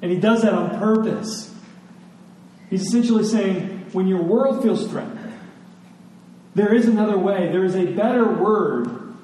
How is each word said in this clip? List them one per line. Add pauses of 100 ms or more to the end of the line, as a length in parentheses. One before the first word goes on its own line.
And
he
does
that
on
purpose. (1160)
He's
essentially
saying,
when
your
world
feels
threatened, (1400)
there
is
another
way.
There
is
a
better
word (340)